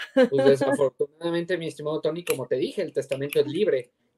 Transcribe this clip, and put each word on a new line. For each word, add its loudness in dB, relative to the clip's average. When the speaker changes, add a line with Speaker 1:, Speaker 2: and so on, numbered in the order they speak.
Speaker 1:
Pues 2
Speaker 2:
<laughs> 4
Speaker 1:
desafortunadamente, -2
mi -6
estimado -6
Tony, -2
como -4
te -2
dije, -2
el -6
testamento -4
es 2
libre. 0